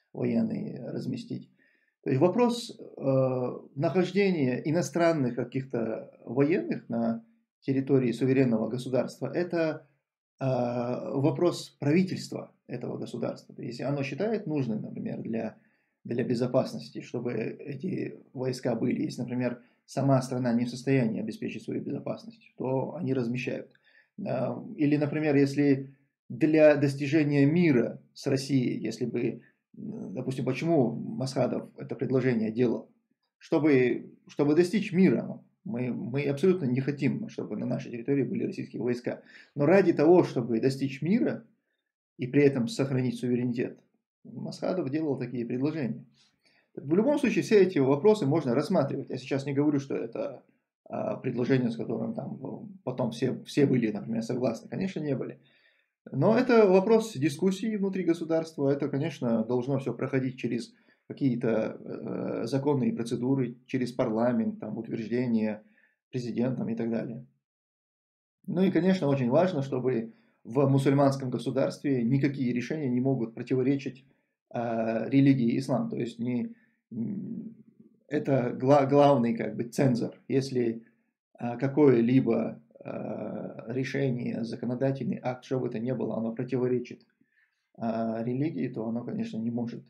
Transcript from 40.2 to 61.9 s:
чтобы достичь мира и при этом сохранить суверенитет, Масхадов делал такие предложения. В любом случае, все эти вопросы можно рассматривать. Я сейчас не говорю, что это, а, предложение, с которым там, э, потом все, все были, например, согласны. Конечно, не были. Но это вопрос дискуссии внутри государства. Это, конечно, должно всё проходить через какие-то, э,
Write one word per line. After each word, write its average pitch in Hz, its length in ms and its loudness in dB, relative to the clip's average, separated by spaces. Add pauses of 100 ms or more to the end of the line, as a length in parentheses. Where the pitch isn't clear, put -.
чтобы 120 340 -2
достичь 135 420 -2
мира 214 440 0 (720)
и 127 100 -4
при 143 160 4
этом 135 240 4
сохранить 131 500 -2
суверенитет, 123 600 -2 (460)
Масхадов - 640 -6
делал 147 280 -2
такие 120 280 -6
предложения. 131 580 -4 (720)
В 151 180 -6
любом 254 240 4
случае, 208 260 0
все 208 180 6
эти 185 180 4
вопросы 143 460 4
можно 139 280 2
рассматривать. 139 560 0
Я 127 80 -6
сейчас 135 280 -4
не 143 80 -4
говорю, 143 260 2
что 113 160 -6
это, 113 480 -8 (400)
а, - 320 -6
предложение, 123 560 0
с - 60 -8
которым 117 360 -4
там, - 300 -8
э, - 400 -12
потом 127 280 -2
все, 123 340 -2
все 143 200 2
были, 120 240 4
например, 110 320 -4
согласны. 120 460 -4
Конечно, 190 320 -4
не 147 160 -2
были. - 240 -8 (720)
Но 190 260 4
это 233 300 8
вопрос 196 460 4
дискуссии 190 640 0
внутри 190 260 -2
государства. 160 680 0
Это, 143 200 0
конечно, 127 560 0
должно 127 340 0
всё 127 140 -4
проходить 131 440 -2
через 120 360 -6 (340)
какие-то, 113 720 0
э, - 680 -6